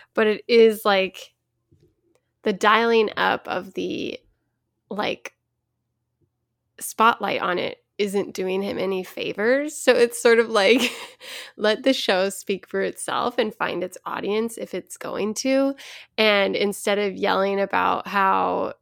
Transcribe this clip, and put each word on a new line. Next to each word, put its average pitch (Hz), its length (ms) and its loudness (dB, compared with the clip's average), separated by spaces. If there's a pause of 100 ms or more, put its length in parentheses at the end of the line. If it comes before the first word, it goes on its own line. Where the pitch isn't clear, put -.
(140)
But 220 140 2
it 214 200 0
is, 226 380 6
like, 190 480 0 (1080)
the 220 100 -2
dialing 220 640 4
up - 300 0
of - 260 -8
the, 185 460 -8 (720)
like, - 420 -6 (1500)
spotlight 214 640 0
on 180 160 -2
it - 220 -6 (180)
isn't 196 360 -2
doing 190 280 -2
him 202 160 -4
any 190 260 -4
favors. 247 720 -4
So - 180 2
it's 233 280 2
sort 226 180 6
of 226 100 0
like, 220 420 4 (340)
<laughs> - 320 -16
let 214 260 0
the 269 100 4
show 196 360 0
speak - 380 -6
for 196 140 -4
itself - 560 -4
and 220 160 -2
find - 300 -4
its 185 220 -10
audience 220 520 -4
if 202 160 -10
it's - 240 -10
going 202 380 -6
to. 269 400 0 (420)
And 202 380 2
instead 202 420 -2
of 202 180 -2
yelling 196 440 0
about 185 480 0
how 190 760 0